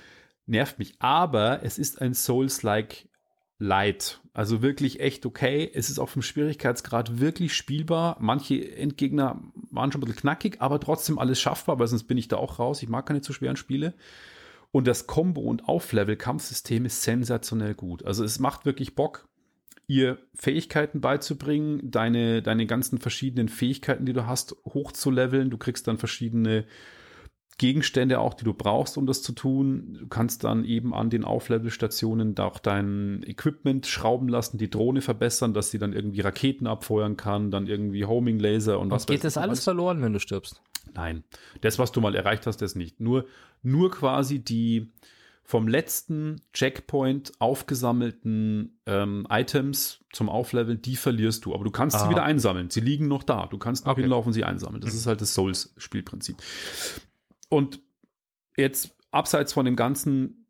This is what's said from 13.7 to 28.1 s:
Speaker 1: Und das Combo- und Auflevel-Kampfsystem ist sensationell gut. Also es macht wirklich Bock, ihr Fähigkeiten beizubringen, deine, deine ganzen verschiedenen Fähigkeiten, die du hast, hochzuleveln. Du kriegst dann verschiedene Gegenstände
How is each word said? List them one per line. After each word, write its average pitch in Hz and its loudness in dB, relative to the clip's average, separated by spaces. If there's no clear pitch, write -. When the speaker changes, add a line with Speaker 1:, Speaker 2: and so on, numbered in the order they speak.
Speaker 1:
Und 131 4
das 120 2
Combo- 160 0
und 117 -2
Auflevel-Kampfsystem 117 -2
ist - -4
sensationell 113 -2
gut. 87 -10
Also 101 -2
es 104 -4
macht 131 -2
wirklich 135 -4
Bock, - -4
ihr 131 4
Fähigkeiten 151 0
beizubringen, 147 0
deine, 117 2
deine 113 2
ganzen 123 0
verschiedenen 120 -2
Fähigkeiten, 131 -2
die 127 0
du 120 0
hast, - -4
hochzuleveln. 131 2
Du 113 -4
kriegst - -6
dann 113 0
verschiedene 113 0
Gegenstände 127 4